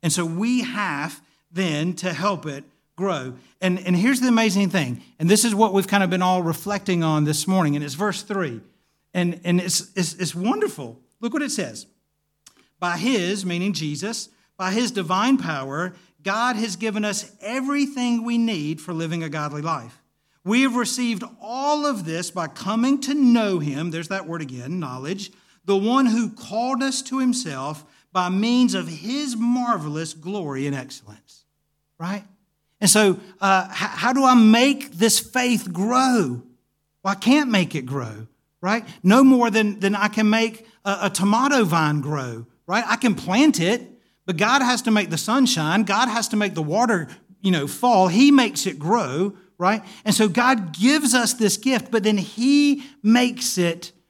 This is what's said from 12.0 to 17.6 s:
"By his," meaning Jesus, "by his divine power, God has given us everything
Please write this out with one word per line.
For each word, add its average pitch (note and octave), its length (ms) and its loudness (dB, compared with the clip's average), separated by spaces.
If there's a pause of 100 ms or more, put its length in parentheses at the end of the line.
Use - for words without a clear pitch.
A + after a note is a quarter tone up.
"By F3 180 -4
his," G3 480 -2
meaning F3+ 280 -2
Jesus, D#3 560 -8 (280)
"by F#3 140 -4
his A3 200 -2
divine G3 460 0
power, D#3 560 -6 (300)
God A3+ 340 -2
has G#3+ 180 -4
given G#3+ 280 -4
us G#3 280 -6 (100)
everything B3+ 840 -2